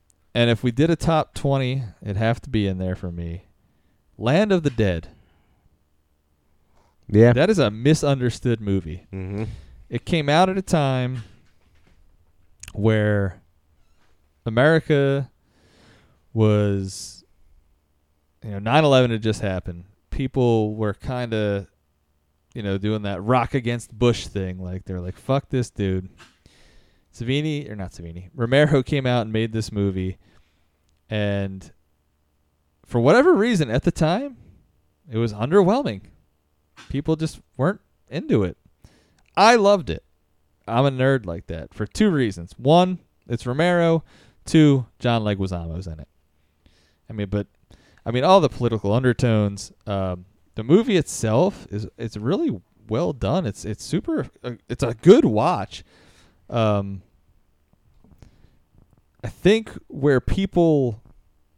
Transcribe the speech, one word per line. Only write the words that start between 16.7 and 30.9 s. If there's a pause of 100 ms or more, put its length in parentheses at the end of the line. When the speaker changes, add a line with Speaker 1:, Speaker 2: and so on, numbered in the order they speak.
Speaker 1:
you
know,
nine
eleven
had
just
happened. (260)
People
were
kinda, (840)
you
know,
doing
that
Rock
Against
Bush
thing.
Like,
they're
like,
"Fuck
this
dude." (1080)
Savini,
or
not
Savini,
Romero
came
out
and
made
this
movie. (960)